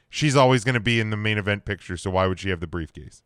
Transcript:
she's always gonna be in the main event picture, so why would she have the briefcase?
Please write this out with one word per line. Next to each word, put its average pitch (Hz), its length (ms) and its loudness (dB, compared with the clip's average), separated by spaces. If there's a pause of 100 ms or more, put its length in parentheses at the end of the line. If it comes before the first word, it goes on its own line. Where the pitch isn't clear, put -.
she's 147 260 0
always 127 300 6
gonna 123 160 0
be 113 180 2
in 107 120 0
the 107 60 -2
main 107 220 -2
event 101 260 -2
picture, 90 320 -8
so 95 140 -6
why 92 160 2
would 92 140 -2
she 98 100 -6
have 87 100 -2
the 85 60 -8
briefcase? 78 600 -12